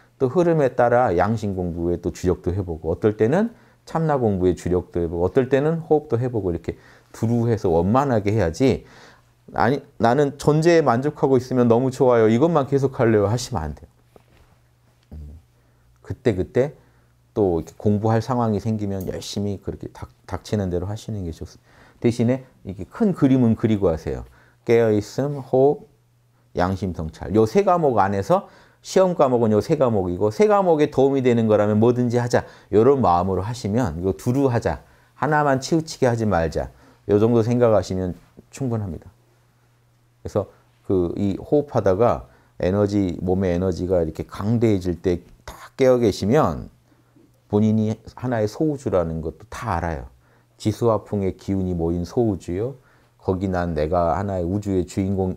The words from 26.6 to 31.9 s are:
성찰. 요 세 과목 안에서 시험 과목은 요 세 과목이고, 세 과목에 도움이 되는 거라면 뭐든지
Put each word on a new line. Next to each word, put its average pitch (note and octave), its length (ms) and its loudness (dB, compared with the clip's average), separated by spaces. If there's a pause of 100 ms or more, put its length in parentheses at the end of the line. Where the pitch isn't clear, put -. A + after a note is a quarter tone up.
성찰. D#2+ 400 -8
요 A2 120 6
세 G3 180 0
과목 E3 340 2
안에서 G2 500 0 (340)
시험 F#3 320 2
과목은 B2 380 2
요 G#2 80 4
세 D3+ 160 -2
과목이고, G2+ 540 0
세 G#3 160 2
과목에 F3 440 2
도움이 C3+ 320 2
되는 A#2 240 2
거라면 G#2+ 340 2
뭐든지 A#2+ 380 2